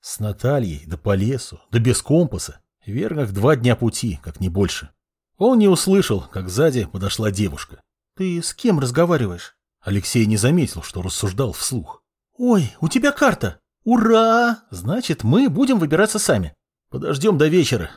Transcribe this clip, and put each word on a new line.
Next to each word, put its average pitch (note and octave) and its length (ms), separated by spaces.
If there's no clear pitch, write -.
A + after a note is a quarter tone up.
С - 200
Натальей, G#2 640
да E2 100
по G2+ 180
лесу, G#2 460
да A#2+ 80
без A#2 240
компаса. D3 580
Верных C#3 480
два A#2+ 240
дня A#2+ 180
пути, A2 480
как - 180
не F#2+ 80
больше. F#2 420
Он A#3+ 200
не G#3 100
услышал, F#3 520
как F#2 280
сзади B2 360
подошла G2 460
девушка. F#2 500
«Ты F3+ 260
с - 120
кем G3 240
разговариваешь?» B2+ 760
Алексей G2+ 440
не G#2+ 100
заметил, B2 460
что - 200
рассуждал G2 500
вслух. - 500
«Ой, A3+ 420
у D#3+ 80
тебя C4 240
карта! G#3+ 460
Ура! A3+ 880
Значит, C#3 520
мы F#3+ 260
будем A#3+ 300
выбираться F3 400
сами. F#2 360
Подождем D#3 480
до D#3 100
вечера. C3+ 480